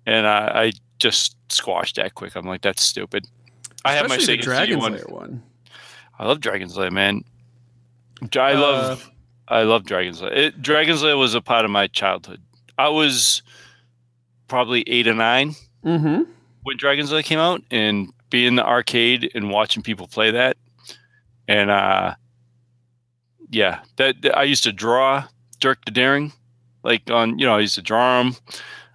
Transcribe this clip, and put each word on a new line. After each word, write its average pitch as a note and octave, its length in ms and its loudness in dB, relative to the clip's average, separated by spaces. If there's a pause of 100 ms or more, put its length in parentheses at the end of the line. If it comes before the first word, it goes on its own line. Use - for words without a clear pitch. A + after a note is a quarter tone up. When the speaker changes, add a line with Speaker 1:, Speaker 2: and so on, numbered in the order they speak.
Speaker 1:
And A2 220 2
I, G#2+ 380 2
I A2+ 60 0 (280)
just - 360 -2 (160)
squashed F2 440 -4
that G2 180 -4
quick. F#2 220 -14
I'm F2+ 100 -10
like, F#2 160 -8
"That's G2 220 -2
stupid." G2+ 420 -4 (580)
I C3+ 100 2
have C#3+ 140 0
my C3+ 60 0
Speaker 2:
Especially A#2+ 220 0
the A2+ 60 -6
Speaker 1:
Sega - 20 -6
Speaker 2:
Dragon's C3 240 0
Speaker 1:
C A3+ 80 0
D - 40 -
one. A2 120 -2
Speaker 2:
Lair - 160 -10
one. G1+ 340 -16 (760)
Speaker 1:
I G#2+ 60 -6
love C#3 140 0
Dragon's F#2+ 360 -6
Lair, F#2 160 -4
man. G2 320 0 (1040)
Dra-, C3 140 2
I C#3 100 4
Speaker 2:
Uh, C#3 60 2
Speaker 1:
love, C3 500 0 (380)
I A#2 160 2
love A2 220 2
Dragon's F2+ 360 -4
Lair. F#2+ 100 -6
It, D3 300 0
Dragon's D3+ 400 2
Lair D3 140 2
was B2+ 180 2
a A#2 60 0
part A#2 240 0
of G2+ 80 -2
my G2+ 160 2
childhood. F#2 520 -4 (380)
I D3 120 2
was D3 520 0 (1040)
probably B2 400 0
eight A#2+ 220 0
or A2+ 60 2
nine B2 400 0 (300)
Speaker 2:
Mm-hmm. D#3+ 380 0 (400)
Speaker 1:
when C3+ 140 -8
Dragon's C#3+ 360 0
Lair D#3 100 0
came D#3+ 160 0
out, E3+ 320 0
and G#2+ 380 0 (220)
being B2 180 2
in B2 80 2
the A#2+ 80 4
arcade A#2+ 720 2
and G#2 160 -4
watching G#2 320 0
people F#2+ 240 -8
play A2 240 0
that. B2+ 260 0 (920)
And, G#2 220 2
uh, F#2+ 440 0 (1400)
yeah, G2 300 0 (160)
that, C3+ 260 0
that, - 140 2
I C#3 80 2
used C#3 200 0
to A2+ 80 0
draw B2+ 520 0 (360)
Dirk C3+ 240 0
the A2+ 60 -8
Daring, C#3 420 0 (500)
like, A#2 280 -2
on, A#2 280 0
you C3+ 80 0
know, A2+ 100 4
I G#2 40 2
used G#2 160 -2
to G2 60 -10
draw B2 380 2
him. B2 160 -2 (580)